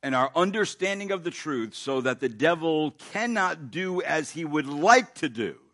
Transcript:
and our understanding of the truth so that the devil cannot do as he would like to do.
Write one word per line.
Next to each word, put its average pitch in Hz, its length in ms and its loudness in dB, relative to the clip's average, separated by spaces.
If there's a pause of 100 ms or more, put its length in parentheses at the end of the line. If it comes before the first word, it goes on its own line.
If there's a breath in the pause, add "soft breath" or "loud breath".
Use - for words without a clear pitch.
and 135 120 -2
our 131 220 4
understanding 196 720 0
of 185 140 -4
the 170 60 -4
truth 120 440 -6
so 135 280 -2
that 123 180 0
the 135 80 0
devil 156 640 0 (200)
cannot 190 580 -2
do 180 320 -4
as 147 280 -2
he 165 140 -8
would 151 220 0
like 185 500 6
to 156 120 -2
do. 107 280 -4 (180)